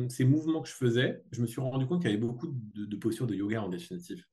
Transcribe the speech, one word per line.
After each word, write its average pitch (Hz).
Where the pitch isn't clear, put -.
ces -
mouvements 156
que 127
je -
faisais, 127
je -
me -
suis -
rendu 131
compte 175
qu'il 117
y 104
avait 104
beaucoup 120
de, 107
de 101
postures 113
de 101
yoga 104
en 95
définitive 90